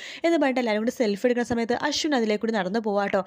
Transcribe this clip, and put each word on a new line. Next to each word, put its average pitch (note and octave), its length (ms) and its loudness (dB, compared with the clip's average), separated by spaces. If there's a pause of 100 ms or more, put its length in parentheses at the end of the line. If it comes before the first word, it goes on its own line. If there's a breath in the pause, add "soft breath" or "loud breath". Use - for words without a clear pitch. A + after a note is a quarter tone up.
(180 loud breath)
എന്ന് E4+ 200 2
പറഞ്ഞിട്ട് C4 220 2
എല്ലാവരും G#3+ 220 0
കൂടി A#3 120 -2
സെൽഫി G3+ 300 0
എടുക്കുന്ന A#3+ 240 0
സമയത്ത് A#3 340 0
അശ്വിൻ D4 320 -2
അതിലേ A3 220 2
കൂടി A3 160 -2
നടന്നു G3+ 280 -2
പോവാട്ടോ. G3+ 460 0